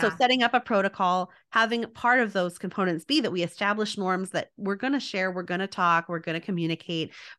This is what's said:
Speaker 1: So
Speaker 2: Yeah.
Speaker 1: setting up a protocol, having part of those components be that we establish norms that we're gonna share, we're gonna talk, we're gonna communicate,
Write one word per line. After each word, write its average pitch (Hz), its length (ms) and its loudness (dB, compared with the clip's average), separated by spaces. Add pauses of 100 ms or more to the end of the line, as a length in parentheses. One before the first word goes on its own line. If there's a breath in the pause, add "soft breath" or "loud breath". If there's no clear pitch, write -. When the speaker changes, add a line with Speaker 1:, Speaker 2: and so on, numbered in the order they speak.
Speaker 1:
So 220 80 2
Speaker 2:
Yeah. 170 80 -4
Speaker 1:
setting 254 260 4
up 233 120 4
a 247 60 2
protocol, 196 720 0 (200 soft breath)
having 226 420 2
part 247 280 2
of 220 120 0
those 180 240 -2
components 180 480 -2
be - 160 2
that 214 120 0
we 180 100 0
establish 208 560 -2
norms 185 320 -2
that - 260 -4
we're 202 200 -4
gonna 262 220 -2
share, 190 320 -2
we're 185 120 -6
gonna 180 240 -4
talk, 170 420 2
we're 170 120 -4
gonna 165 200 -4
communicate, 165 720 -4 (260 loud breath)